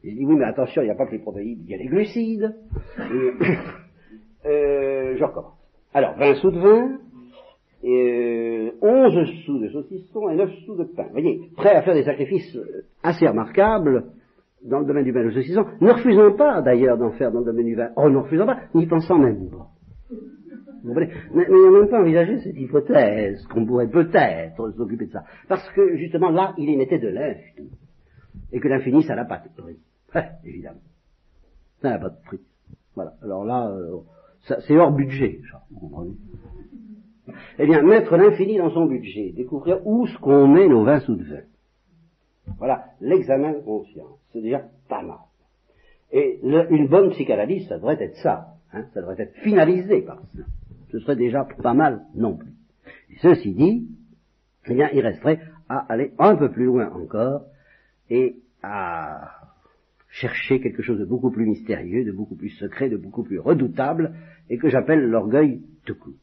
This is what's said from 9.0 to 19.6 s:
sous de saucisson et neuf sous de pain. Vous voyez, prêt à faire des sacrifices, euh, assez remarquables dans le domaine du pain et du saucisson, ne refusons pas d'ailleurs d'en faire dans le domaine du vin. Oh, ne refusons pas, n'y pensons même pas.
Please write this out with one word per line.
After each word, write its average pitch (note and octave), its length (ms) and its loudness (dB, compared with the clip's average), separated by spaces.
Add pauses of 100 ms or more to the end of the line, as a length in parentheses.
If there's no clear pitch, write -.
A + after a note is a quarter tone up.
sous C#3 140 -4
de G#2+ 100 -6
saucisson F#3 600 -10
et D#3+ 60 -4
neuf F#3+ 160 -2 (140)
sous G#3+ 100 -14
de E3+ 100 -6
pain. - 180 -12
Vous - 80 -12
voyez, D3 440 -4
prêt G3+ 200 4
à D3+ 80 4
faire F3+ 100 2
des C#3+ 100 2
sacrifices, D3 520 -4
euh, G2+ 300 -14 (180)
assez E3+ 240 2
remarquables C#3+ 840 0 (520)
dans C3+ 160 -4
le D3 60 -2
domaine C#3+ 180 0
du B2+ 100 -2
pain A#2+ 80 0
et A2+ 40 0
du A2+ 80 -2
saucisson, D#3+ 320 -2 (160)
ne G#3+ 100 8
refusons G#3+ 440 6
pas A#3+ 280 2
d'ailleurs B2 340 4
d'en A#2 140 0
faire A#2+ 200 -2
dans A#2+ 100 -2
le A#2+ 40 -2
domaine A#2 220 -2
du A2+ 80 -4
vin. A#2 200 -4
Oh, C#3+ 140 4
ne C3+ 80 4
refusons D#3 300 0
pas, C4 140 -4 (120)
n'y D#3+ 140 2
pensons E3 320 2
même G2+ 300 2
pas. - 200 -18 (400)